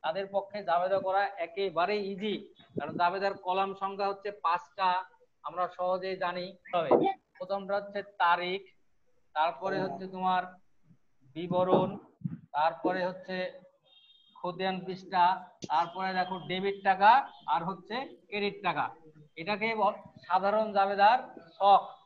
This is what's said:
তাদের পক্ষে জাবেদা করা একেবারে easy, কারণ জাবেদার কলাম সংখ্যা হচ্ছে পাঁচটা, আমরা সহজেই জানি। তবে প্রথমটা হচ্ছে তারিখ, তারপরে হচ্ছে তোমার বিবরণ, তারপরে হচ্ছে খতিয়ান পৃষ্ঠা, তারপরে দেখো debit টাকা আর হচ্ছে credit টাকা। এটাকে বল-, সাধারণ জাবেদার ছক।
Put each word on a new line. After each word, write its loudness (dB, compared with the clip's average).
তাদের -4
পক্ষে -4
জাবেদা 2
করা 2
একেবারে 0
easy, -4
কারণ -6
জাবেদার 0
কলাম 0
সংখ্যা -4
হচ্ছে -8
পাঁচটা, 0
আমরা -4
সহজেই -2
জানি। -4
তবে 0
প্রথমটা -6
হচ্ছে -6
তারিখ, 2
তারপরে -2
হচ্ছে -6
তোমার 0
বিবরণ, 2
তারপরে 0
হচ্ছে -10
খতিয়ান -4
পৃষ্ঠা, 0
তারপরে -2
দেখো -2
debit -2
টাকা 8
আর 0
হচ্ছে -8
credit -4
টাকা। 0
এটাকে -2
বল-, 2
সাধারণ 2
জাবেদার 6
ছক। 8